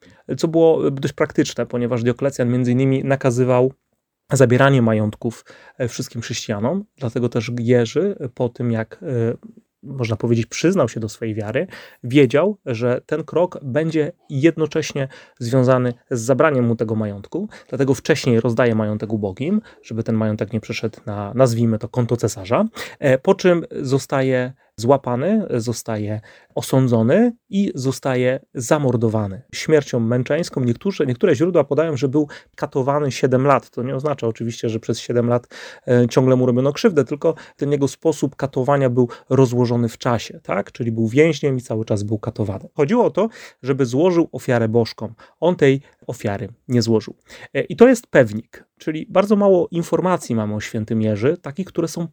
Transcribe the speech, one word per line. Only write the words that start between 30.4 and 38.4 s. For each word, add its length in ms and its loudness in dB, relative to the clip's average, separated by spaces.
Niektórzy, 440 -2
niektóre 300 2
źródła 280 2
podają, 340 0
że 100 -2
był 200 0
katowany 560 -2
siedem 340 2
lat. 240 2
To 140 -8
nie 120 -6
oznacza 320 -4
oczywiście, 420 -4
że 100 -2
przez 200 -4
siedem 280 0
lat, 200 0
e, 200 4
ciągle 280 4
mu 100 2
robiono 280 2
krzywdę, 320 2
tylko 300 -2
ten 160 -4
jego 160 2
sposób 480 -2
katowania 540 0